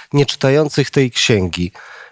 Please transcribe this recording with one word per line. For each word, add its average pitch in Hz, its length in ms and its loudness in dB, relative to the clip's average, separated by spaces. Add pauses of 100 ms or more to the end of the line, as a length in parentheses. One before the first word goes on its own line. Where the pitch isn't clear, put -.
(120)
nie 143 140 4
czytających 143 640 0
tej 135 200 2
księgi, 90 600 -2 (400)